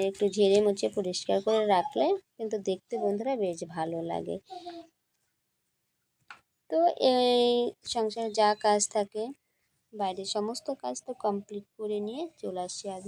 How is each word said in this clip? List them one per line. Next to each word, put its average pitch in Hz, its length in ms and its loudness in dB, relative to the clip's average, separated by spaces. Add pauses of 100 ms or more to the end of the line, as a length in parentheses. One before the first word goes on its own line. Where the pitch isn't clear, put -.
একটু 196 220 0
ঝেড়ে 202 320 6
মুছে 208 280 0
পরিষ্কার 196 520 -2
করে 220 240 2
রাখলে 196 400 2 (280)
কিন্তু 220 260 -6
দেখতে 190 380 -4
বন্ধুরা 214 380 -2
বেশ 180 240 -2 (100)
ভালো 165 320 -4
লাগে। 170 340 -6 (2250)
তো 320 80 2 (280)
এই 247 400 6 (420)
সংসারে 220 460 -2
যা 214 220 6
কাজ 208 320 4
থাকে 214 360 -2 (720)
বাইরের 196 380 -6
সমস্ত 214 360 -4 (120)
কাজ 254 240 -6
তো - 160 -12
কমপ্লিট 202 460 -6 (100)
করে 214 240 -4
নিয়ে 226 240 -6 (140)
চলে 185 240 -8
আসছি 185 280 -10
আজ 190 180 -10